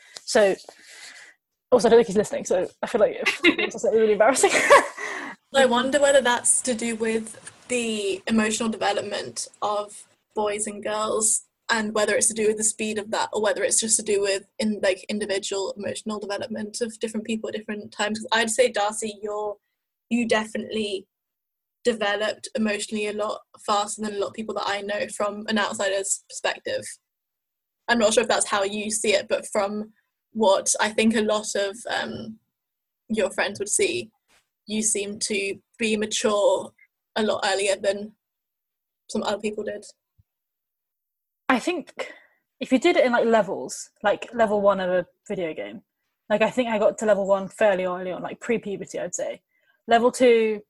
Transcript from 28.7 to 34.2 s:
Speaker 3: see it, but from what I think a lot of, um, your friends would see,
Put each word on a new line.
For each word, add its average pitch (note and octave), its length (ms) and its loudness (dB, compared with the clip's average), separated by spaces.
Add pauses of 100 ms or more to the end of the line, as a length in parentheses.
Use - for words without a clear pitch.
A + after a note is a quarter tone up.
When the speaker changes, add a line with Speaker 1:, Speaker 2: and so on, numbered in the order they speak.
Speaker 3:
see G#3+ 220 0
it, - 140 2
but - 200 -2
from G#3+ 460 -4 (400)
what G3 460 4
I G#3+ 100 2
think A3 260 2
a A3 60 2
lot G#3+ 340 -2
of, G3 220 -2 (120)
um, - 480 -6 (720)
your G3+ 220 0
friends G3+ 280 -2
would G3+ 100 -4
see, F3+ 420 0 (540)